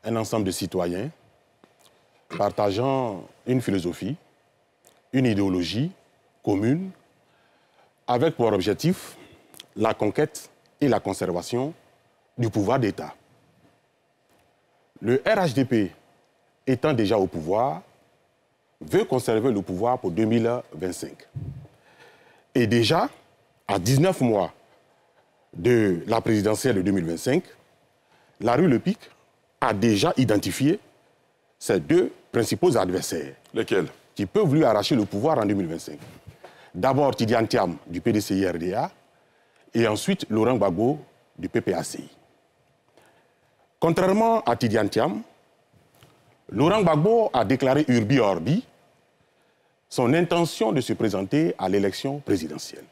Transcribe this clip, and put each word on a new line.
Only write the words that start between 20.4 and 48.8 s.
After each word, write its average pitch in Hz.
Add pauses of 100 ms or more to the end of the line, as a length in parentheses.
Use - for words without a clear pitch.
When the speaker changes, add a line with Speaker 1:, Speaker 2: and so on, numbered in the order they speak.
Speaker 1:
vingt-cinq. - (1200)
Et 120
déjà, 120 (600)
à 98
dix-neuf 135
mois 104 (1000)
de 92
la 113
présidentielle 107
de 95
deux 98
mille 92
vingt-cinq, 127 (960)
la 120
rue 170
Le 120
Pic 196 (640)
a 120
déjà 107
identifié 127 (840)
ses 98
deux 160 (180)
principaux 120
adversaires 87 (180)
Speaker 2:
Lesquels ? 101 (260)
Speaker 1:
qui 101
peuvent 190
lui 156
arracher 107
le 107
pouvoir 123
en 107
deux 101
mille 95
vingt-cinq. 78 (800)
D'abord 131
Tidiane 113
Thiam 95 (100)
du 85
P 117
D 107
C 98
I 95
R 85
D 92
A 151 (840)
et 117
ensuite 104
Laurent 110
Gbagbo 107 (360)
du -
P 113
P 95
A 82
C -
I. - (1700)
Contrairement 185
à 120
Tidiane 107
Thiam, 175 (1300)
Laurent 175
Gbagbo 190
a 120
déclaré 131
urbi 123
orbi 104 (1300)